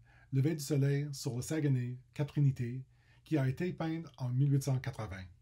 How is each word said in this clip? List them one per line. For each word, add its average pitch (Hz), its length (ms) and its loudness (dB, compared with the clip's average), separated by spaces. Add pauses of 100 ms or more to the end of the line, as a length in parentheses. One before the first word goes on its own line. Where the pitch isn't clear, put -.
(320)
Lever 135 220 4
du 147 100 -6
soleil 143 500 2
sur 139 220 -4
le 123 60 -4
Saguenay, 127 560 0 (160)
Quatre 147 240 -4
Unités, 131 460 2 (400)
qui 156 160 0
a 131 100 2
été 180 240 -2
peinte 165 320 -4 (120)
en 127 120 -4
mille 135 240 4
huit 139 80 4
cent 135 160 0
quatre-vingts. 95 480 -8 (160)